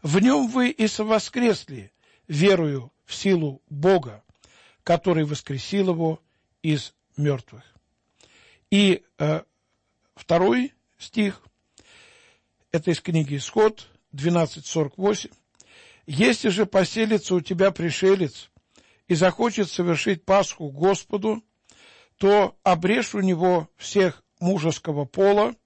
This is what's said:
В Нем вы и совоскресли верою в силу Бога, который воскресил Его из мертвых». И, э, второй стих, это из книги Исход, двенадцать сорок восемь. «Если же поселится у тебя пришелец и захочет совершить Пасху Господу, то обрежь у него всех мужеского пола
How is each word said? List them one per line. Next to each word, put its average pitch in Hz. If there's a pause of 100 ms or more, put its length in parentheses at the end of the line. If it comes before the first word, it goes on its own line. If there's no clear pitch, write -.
В 165
Нем 254
вы 247
и 220
совоскресли 214 (340)
верою 151 (140)
в -
силу 160
Бога, 143 (600)
который 170
воскресил 151
Его 160 (420)
из 151 (220)
мертвых». 139 (1080)
И, 196 (140)
э, 156 (760)
второй 220 (260)
стих, 202 (1300)
это 170
из 151
книги 151
Исход, 214 (240)
двенадцать 156
сорок 151
восемь. 202 (760)
«Если 220
же 190
поселится 208
у 175
тебя 190
пришелец 170 (560)
и 175
захочет 190
совершить 175
Пасху 190
Господу, 196 (760)
то 202
обрежь 190
у 208
него 180
всех - (160)
мужеского 160
пола 202 (100)